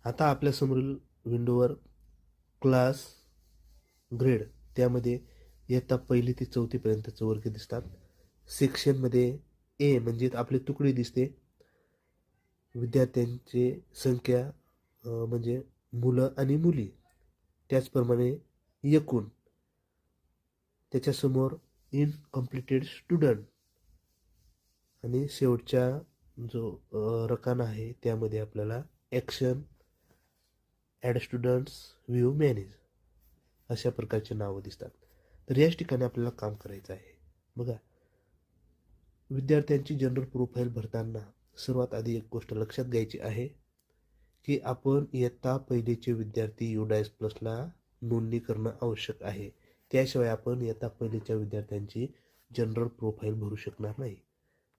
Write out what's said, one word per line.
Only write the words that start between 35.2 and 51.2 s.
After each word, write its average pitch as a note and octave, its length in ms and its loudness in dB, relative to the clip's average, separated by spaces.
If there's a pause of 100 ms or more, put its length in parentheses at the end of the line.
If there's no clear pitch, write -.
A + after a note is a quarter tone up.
तर C3 60 2
याच E3 200 6
ठिकाणी B2+ 280 -2
आपल्याला A#2+ 260 -2
काम G#2+ 240 -6
करायचं G2 380 -14
आहे. - 280 -18 (360)
बघा, A#2+ 180 -6 (1600)
विद्यार्थ्यांची C#3 680 2
जनरल C3 260 0
प्रोफाइल B2 440 -2
भरताना A2+ 500 -6 (380)
सर्वात B2 380 -2
आधी A2+ 220 -4
एक A2 160 -6
गोष्ट A2+ 220 -8
लक्षात A2 300 -4
घ्यायची A#2 340 -2
आहे A2+ 300 -6 (960)
की C#3+ 160 0
आपण C3+ 520 0
इयत्ता B2+ 440 0
पहिलीचे A#2+ 560 -2
विद्यार्थी A2+ 600 -4
यू G#2+ 120 0
डायस G#2+ 240 2
प्लसला A2+ 640 -6 (320)
नोंदणी A#2 360 0
करणं A2+ 320 -2 (120)
आवश्यक A2+ 400 -4
आहे. G2 280 -8 (420)
त्याशिवाय C3 360 2
आपण B2 320 -2
इयत्ता A#2 280 -4
पहिलीच्या A2 480 -4